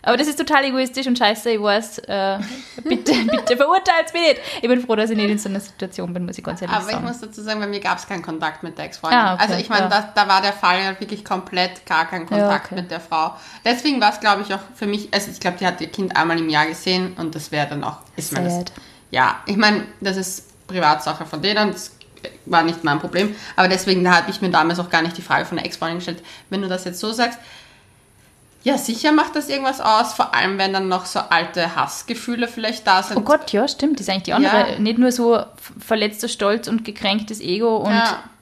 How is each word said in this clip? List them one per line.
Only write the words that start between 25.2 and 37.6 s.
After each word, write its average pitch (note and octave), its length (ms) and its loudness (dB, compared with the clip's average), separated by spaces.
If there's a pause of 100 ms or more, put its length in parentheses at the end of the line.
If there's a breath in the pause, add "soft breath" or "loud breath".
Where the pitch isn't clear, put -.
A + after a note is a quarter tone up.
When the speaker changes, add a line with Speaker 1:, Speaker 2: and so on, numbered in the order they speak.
Speaker 2:
Frage C#3+ 220 0
von E3+ 120 -6
der - 80 -6
Ex-Freundin E3 320 -4
gestellt. F3 240 -8 (300 loud breath)
Wenn G3 100 -2
du G3 60 -4
das F#3 180 -4
jetzt F3 140 -8
so A3 120 -4
sagst, A#3+ 280 -2 (1200 loud breath)
ja, B3+ 160 2
sicher A#3 320 0
macht D#4 240 2
das D4 120 -4
irgendwas C4+ 320 -2
aus, A3 340 2
vor - 200 0
allem, F#3+ 240 2
wenn F#3+ 160 0
dann F#3+ 140 0
noch F#3 180 -2
so - 140 -4
alte E3+ 560 0
Hassgefühle A#3 720 -4
vielleicht A3 400 -4
da F#3+ 160 4
sind. G#3 140 -4
Speaker 1:
Oh A3+ 40 0
Gott, D4+ 300 2
ja, A3+ 160 2
stimmt, C#4+ 320 0
das G3+ 80 -6
ist - 20 -4
eigentlich F#3+ 140 -2
die - 100 -2
andere, A3 400 4
Speaker 2:
Ja. - 60 -8
Speaker 1:
nicht A3+ 180 2
nur B3 140 4
so A#3 240 2
f-, G#3 100 -2 (320)
verletzter G#3+ 500 -2
Stolz A3 400 0
und A3+ 160 0
gekränktes G#3+ 580 -4
Ego A3 360 0